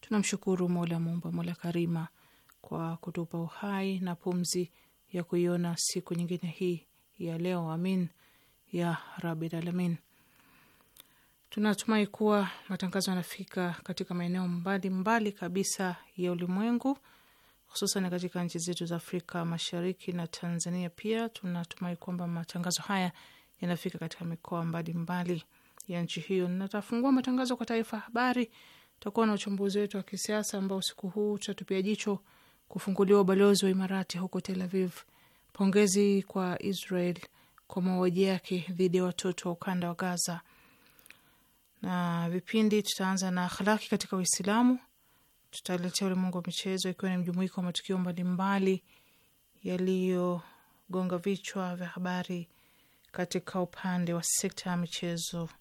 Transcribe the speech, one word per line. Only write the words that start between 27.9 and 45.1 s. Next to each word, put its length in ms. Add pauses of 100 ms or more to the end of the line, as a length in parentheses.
habari. 520 (480)
Tutakuwa 280
na 60
uchambuzi 460
wetu 180
wa 60
kisiasa 540
ambao 200
usiku 320
huu 280
tutatupia 440
jicho 380 (480)
kufunguliwa 540
ubalozi 440
wa 60
Imarati 460
huko 240
Tel 200
Aviv. 300 (640)
Pongezi 680
kwa 400
Israel 540 (500)
kwa 140
mauaji 420
yake 460
dhidi 280
ya 60
watoto 460
wa 40
ukanda 340
wa 80
Gaza. 460 (1400)
Na 480
vipindi, 540
tutaanza 480
na 140
akhlaki 440
katika 280
Uislamu, 600 (720)